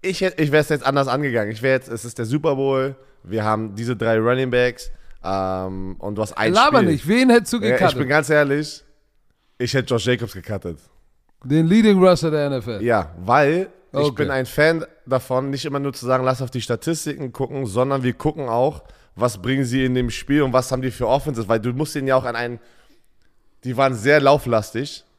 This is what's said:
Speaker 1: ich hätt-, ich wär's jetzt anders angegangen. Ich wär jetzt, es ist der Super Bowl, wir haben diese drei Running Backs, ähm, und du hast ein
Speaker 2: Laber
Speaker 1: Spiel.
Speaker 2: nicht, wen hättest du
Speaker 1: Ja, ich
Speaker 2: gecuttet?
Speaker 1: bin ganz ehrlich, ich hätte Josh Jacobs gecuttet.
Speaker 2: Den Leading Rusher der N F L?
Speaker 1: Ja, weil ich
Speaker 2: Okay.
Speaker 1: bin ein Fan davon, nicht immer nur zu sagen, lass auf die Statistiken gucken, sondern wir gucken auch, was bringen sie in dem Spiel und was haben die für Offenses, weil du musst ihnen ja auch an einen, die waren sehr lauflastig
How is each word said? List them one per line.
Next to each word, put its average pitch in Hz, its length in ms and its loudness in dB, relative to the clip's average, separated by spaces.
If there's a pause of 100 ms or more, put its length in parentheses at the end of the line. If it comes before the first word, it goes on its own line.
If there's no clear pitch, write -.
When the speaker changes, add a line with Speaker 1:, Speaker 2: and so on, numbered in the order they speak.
Speaker 1:
ich 185 180 -4
hätt-, 185 200 -2
ich 151 100 2
wär's 147 180 4
jetzt 147 160 -2
anders 139 220 2
angegangen. 120 460 -2
Ich 110 100 -10
wär 131 100 2
jetzt, 127 160 -2
es 117 160 -8
ist 120 140 -12
der 120 60 -4
Super 143 320 0
Bowl, 135 400 0 (260)
wir 107 220 -4
haben 107 320 -2
diese 117 200 -4
drei 113 220 2
Running 127 320 0
Backs, 123 400 -2 (320)
ähm, 95 760 -4
und 104 160 -8
du 107 60 -2
hast 107 100 -6
ein 110 200 0
Speaker 2:
Laber 262 260 4
Speaker 1:
Spiel. 190 120 4
Speaker 2:
nicht, 143 160 -2
wen 247 240 4
hättest 233 220 4
du 240 60 -2
Speaker 1:
Ja, 220 160 0
ich - 40 2
Speaker 2:
gecuttet? 151 200 2
Speaker 1:
bin 127 100 -2
ganz 147 220 2
ehrlich, 147 520 0 (760)
ich 123 160 -4
hätte 131 200 0
Josh 110 120 0
Jacobs 117 260 -2
gecuttet. 90 460 -8 (640)
Speaker 2:
Den 160 240 2
Leading 208 360 6
Rusher 165 280 4
der 147 140 0
N 139 80 -2
F 120 120 -6
L? 107 160 -8
Speaker 1:
Ja, 101 320 0 (100)
weil 147 440 2 (240)
ich 135 60 -4
Speaker 2:
Okay. 147 260 0
Speaker 1:
bin 143 80 -4
ein 131 140 -2
Fan 160 380 0 (220)
davon, 131 440 -2
nicht 135 140 -8
immer 143 140 -6
nur 139 140 -4
zu - 140 -10
sagen, 127 180 0
lass 131 180 -2
auf 123 80 -6
die 127 100 -6
Statistiken 135 720 -4
gucken, 135 340 -6
sondern 127 360 0
wir 123 120 0
gucken 151 340 -4
auch, 127 340 -2 (320)
was 107 260 -2
bringen 131 240 -2
sie 127 200 -2
in 127 100 0
dem 123 160 0
Spiel 143 320 0
und 131 100 0
was 127 200 0
haben 131 100 -4
die 131 80 -4
für - 160 -4
Offenses, 131 400 -2
weil 113 140 2
du 120 140 -2
musst 147 200 -4
ihnen 135 140 -4
ja 131 80 4
auch 127 80 2
an 120 100 -6
einen, 120 240 -6 (1040)
die 123 140 -6
waren 135 180 2
sehr 135 260 4
lauflastig 135 840 0 (140)